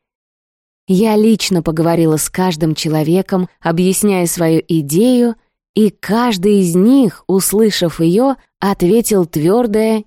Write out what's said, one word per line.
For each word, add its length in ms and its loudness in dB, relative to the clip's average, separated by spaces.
Я 300 2
лично 480 0
поговорила 540 0
с 120 -6
каждым 460 -2
человеком, 720 -2
объясняя 640 0
свою 420 0
идею, 680 0
и 140 2
каждый 720 -2
из 160 0
них, 500 2
услышав 760 0
её, 340 0
ответил 680 0
твёрдое, 800 0